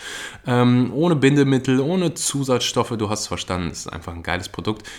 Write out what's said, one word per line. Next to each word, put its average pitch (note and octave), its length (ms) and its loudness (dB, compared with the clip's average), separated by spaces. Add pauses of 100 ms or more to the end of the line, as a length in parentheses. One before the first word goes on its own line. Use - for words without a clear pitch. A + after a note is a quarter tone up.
(460)
Ähm, B2 480 4
ohne E3 220 2
Bindemittel, C3+ 640 4
ohne E3+ 340 0
Zusatzstoffe. B2+ 840 -2
Du G#2 140 -2
hast G#2+ 100 -2
es - 60 -6
verstanden, F2+ 440 -4
es E2 100 -10
ist - 80 -12
einfach F2 260 -10
ein E2+ 80 -12
geiles F2+ 260 -4
Produkt G#2 400 -6 (100)